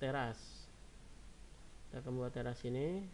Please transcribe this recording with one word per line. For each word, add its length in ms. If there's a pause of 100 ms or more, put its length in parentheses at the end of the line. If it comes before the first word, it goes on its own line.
teras. 400 (1500)
Kita 120
akan 160
membuat 160
teras 320
ini 500